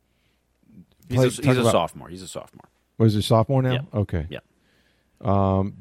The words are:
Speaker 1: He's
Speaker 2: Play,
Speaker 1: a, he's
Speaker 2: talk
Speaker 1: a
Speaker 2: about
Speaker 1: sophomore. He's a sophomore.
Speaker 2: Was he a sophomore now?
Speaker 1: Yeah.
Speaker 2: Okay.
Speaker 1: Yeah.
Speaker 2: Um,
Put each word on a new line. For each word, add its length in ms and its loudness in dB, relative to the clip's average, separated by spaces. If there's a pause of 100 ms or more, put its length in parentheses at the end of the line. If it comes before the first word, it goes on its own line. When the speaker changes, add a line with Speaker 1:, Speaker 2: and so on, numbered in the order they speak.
(1080)
Speaker 1:
He's 80 -2
Speaker 2:
Play, 80 4
Speaker 1:
a, 40 4
he's 100 -10
Speaker 2:
talk 180 2
Speaker 1:
a 40 0
Speaker 2:
about 100 4
Speaker 1:
sophomore. 380 -2
He's 120 -16
a 60 -16
sophomore. 420 -18 (280)
Speaker 2:
Was 160 4
he 60 2
a 40 0
sophomore 400 2
now? 100 0
Speaker 1:
Yeah. 80 -4 (180)
Speaker 2:
Okay. 300 -4
Speaker 1:
Yeah. 100 -12 (840)
Speaker 2:
Um, 600 0